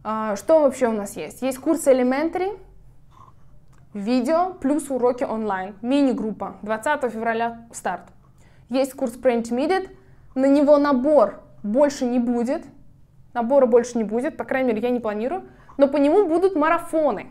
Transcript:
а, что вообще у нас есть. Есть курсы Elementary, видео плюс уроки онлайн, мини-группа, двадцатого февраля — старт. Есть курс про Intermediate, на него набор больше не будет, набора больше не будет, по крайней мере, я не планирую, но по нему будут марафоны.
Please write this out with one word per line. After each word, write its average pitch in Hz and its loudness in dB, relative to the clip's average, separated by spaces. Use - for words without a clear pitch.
а, 220 -4
что 320 4
вообще 262 2
у 226 0
нас 208 -6
есть. 160 -12
Есть 262 -4
курсы 294 0
Elementary, 302 0
видео 254 0
плюс 294 -2
уроки 247 0
онлайн, 208 -6
мини-группа, 220 -2
двадцатого 233 -2
февраля — 233 -4
старт. - -8
Есть 269 -2
курс 247 -6
про 240 0
Intermediate, 262 -2
на 262 0
него 285 6
набор 277 4
больше 269 0
не 247 0
будет, 240 -2
набора 254 4
больше 240 2
не 220 0
будет, 240 -4
по - -8
крайней 262 -2
мере, 214 -2
я 247 -2
не 247 -2
планирую, 226 -6
но 277 4
по 277 -2
нему 302 4
будут 339 0
марафоны. 302 -2